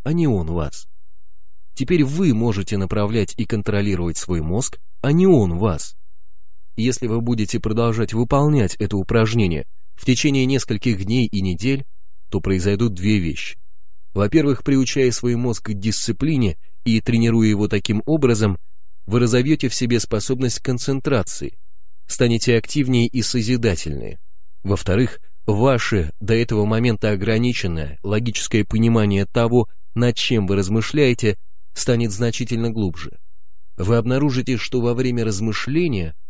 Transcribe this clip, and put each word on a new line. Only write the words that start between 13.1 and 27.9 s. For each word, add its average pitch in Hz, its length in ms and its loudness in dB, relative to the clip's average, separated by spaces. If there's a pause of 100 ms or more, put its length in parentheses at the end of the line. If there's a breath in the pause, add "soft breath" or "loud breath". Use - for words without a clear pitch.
вещи. 82 380 -4 (560)
Во-первых, 135 500 2
приучая 135 480 2
свой 120 260 0
мозг 117 340 -2
к - 20 -2
дисциплине 110 840 0 (260)
и 113 160 2
тренируя 117 480 4
его 104 200 2
таким 107 360 0
образом, 117 540 2 (480)
вы 117 140 2
разовьете 127 480 2
в 113 60 -6
себе 120 260 2
способность 123 580 -2
к - 60 -8
концентрации, 131 920 -2 (500)
станете 117 520 2
активнее 127 480 2
и 117 160 -2
созидательнее. 101 960 -2 (440)
Во-вторых, 98 580 0 (260)
ваше 107 720 2
до 107 140 0
этого 113 320 2
момента 113 440 2
ограниченное 98 920 0